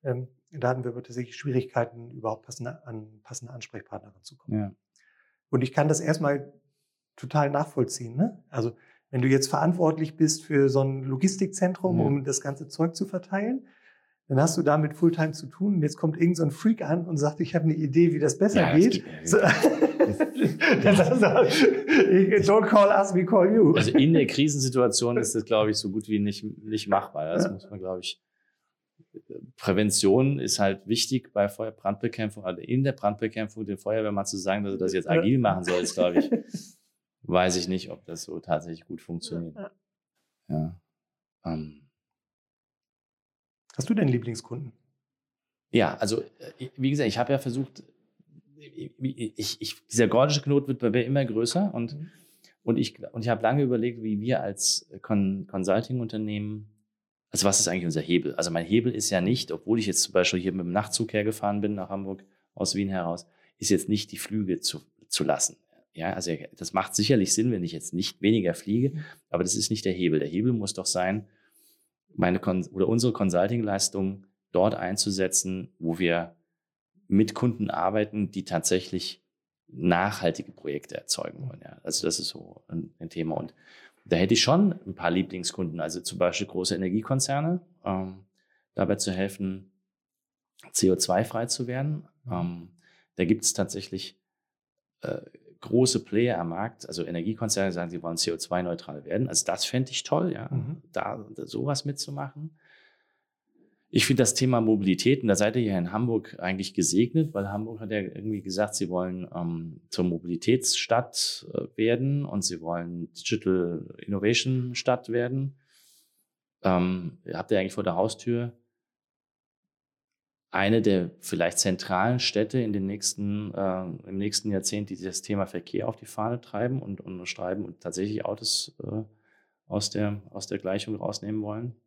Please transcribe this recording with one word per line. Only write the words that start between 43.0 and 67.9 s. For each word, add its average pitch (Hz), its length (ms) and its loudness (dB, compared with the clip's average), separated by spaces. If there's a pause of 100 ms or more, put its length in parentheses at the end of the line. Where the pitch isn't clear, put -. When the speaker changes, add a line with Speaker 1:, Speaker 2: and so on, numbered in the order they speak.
Speaker 1:
Hast - 140 -4
du 226 40 2
denn 190 140 2
Lieblingskunden? 120 640 -4 (1000)
Speaker 2:
Ja, 107 260 2
also, 110 260 -2 (360)
äh, 127 180 -12
wie 135 140 0
gesagt, 143 180 2
ich 107 100 -2
hab 120 100 0
ja 139 100 2
versucht, 131 440 -6 (760)
ich, - 400 -16
ich, 120 640 -6
ich, - 280 -10
dieser 113 200 4
gordische 143 340 4
Knoten 139 260 2
wird 127 100 -2
bei 117 120 2
mir 117 140 2
immer 135 200 0
größer 117 500 0
und, 117 200 -4
Speaker 1:
Mhm. 156 160 -12 (520)
Speaker 2:
und - 160 6
ich, - 200 0 (140)
und 117 100 -8
ich 113 60 0
hab 110 140 2
lange 131 200 4
überlegt, 120 400 0
wie 107 180 0
wir 113 220 0
als - 460 -2 (140)
Con-, 98 440 0
Consulting-Unternehmen 107 1200 -2 (640)
also - 100 2
was 98 140 4
ist - 80 0
eigentlich 87 160 -2
unser 78 160 0
Hebel? 78 360 0
Also 85 140 -2
mein 85 140 -2
Hebel 113 300 2
ist - 160 -4
ja 95 100 2
nicht, 110 320 -2
obwohl 107 260 0
ich 110 60 0
jetzt 95 160 -2
zum - 140 -2
Beispiel 90 260 2
hier 92 120 -2
mit 92 120 -4
dem 87 80 -4
Nachtzug 107 400 -2
hergefahren 104 480 -2
bin 104 140 -2
nach 92 160 -8
Hamburg 98 340 -8 (300)
aus - 200 -4
Wien 101 140 -2
heraus, 87 380 -4 (320)
ist 98 100 -4
jetzt 98 220 2
nicht 104 200 -2
die - 60 -14
Flüge 95 440 -4
zu, - 200 -6 (280)
zu - 140 -2
lassen. - 360 0 (340)
Ja, 82 220 -4
also 87 180 -4 (240)
das - 160 -10
macht 95 220 -2
sicherlich 107 400 4
Sinn, 117 180 2
wenn 95 100 -2
ich 85 100 -4
jetzt - 200 -12